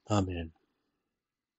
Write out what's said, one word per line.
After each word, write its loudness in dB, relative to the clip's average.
Amén. 0